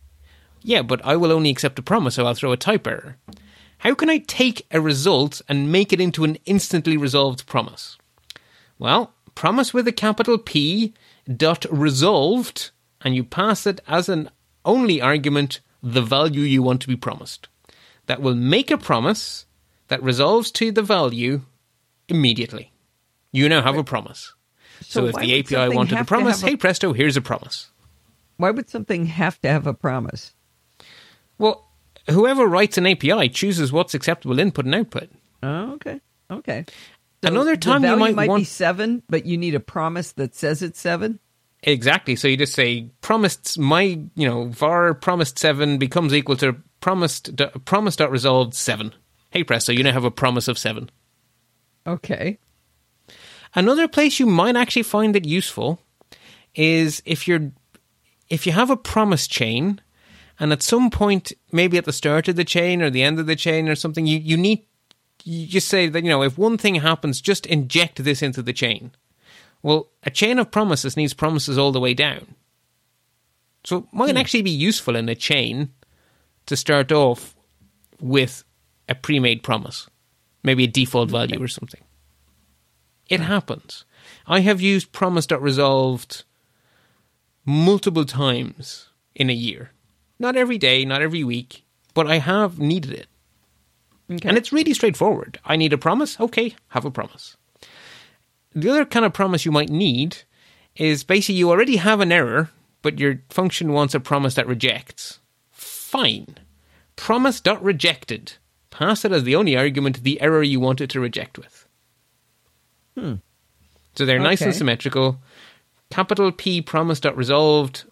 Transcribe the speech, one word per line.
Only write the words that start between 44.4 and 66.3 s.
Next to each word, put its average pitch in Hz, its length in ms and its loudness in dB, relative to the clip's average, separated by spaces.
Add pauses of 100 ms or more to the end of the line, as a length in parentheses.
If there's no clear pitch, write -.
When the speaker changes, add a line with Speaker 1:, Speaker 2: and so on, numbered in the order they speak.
Speaker 1:
var 170 460 0
promised 170 440 -2
seven 147 400 2
becomes 139 340 0
equal 139 240 2
to 127 200 0 (240)
promised 175 540 -2
do-, 139 140 0 (160)
promise 202 320 0
dot 147 140 2
resolved 131 440 2
seven." 110 380 -4 (380)
Hey 175 140 0
presto, 117 280 0
you 123 100 4
now 135 100 4
have 123 120 0
a 120 60 0
promise 123 360 0
of 123 120 -2
seven. 113 320 -6 (960)
Speaker 2:
Okay. 175 520 -6 (1160)
Speaker 1:
Another 269 340 4
place 294 320 2
you 254 60 4
might 208 300 4
actually 247 260 0
find 214 340 2
it 185 80 -2
useful 156 560 -4 (760)
is 160 520 2
if 165 200 -4
you're, 160 240 0 (800)
if 165 180 -4
you 170 60 0
have 233 180 2
a 262 60 0
promise 202 500 0
chain, 131 540 -2 (580)
and 151 140 0
at 147 100 -2
some 240 280 4
point, 202 420 0 (180)
maybe 175 280 2
at 170 60 -2
the 151 80 -4
start 151 360 0
of 175 80 0
the 175 80 0
chain 175 380 0
or 151 80 2
the 127 120 0
end 151 160 2
of 160 80 -4
the 160 100 -2
chain 160 320 -2
or 156 60 0
something, 160 320 -4
you, 156 120 2
you 156 180 0
need, 208 280 2 (600)
you 165 220 -10
just 180 220 -2
say 180 200 2
that, 165 160 -2
you 170 60 0
know, 139 120 2
"If 135 140 0